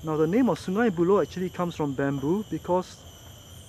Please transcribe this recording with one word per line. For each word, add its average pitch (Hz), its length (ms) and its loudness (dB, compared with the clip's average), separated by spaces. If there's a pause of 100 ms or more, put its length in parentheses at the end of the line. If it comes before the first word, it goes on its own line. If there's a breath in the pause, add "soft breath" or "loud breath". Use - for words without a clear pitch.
Now, 156 140 -2
the 156 100 4
name 226 220 4
of 160 100 2
Sungai 220 300 0
Buloh 175 320 4
actually 180 280 -4
comes 175 280 -4
from 147 160 -2
bamboo 139 580 0
because 180 460 -2 (720)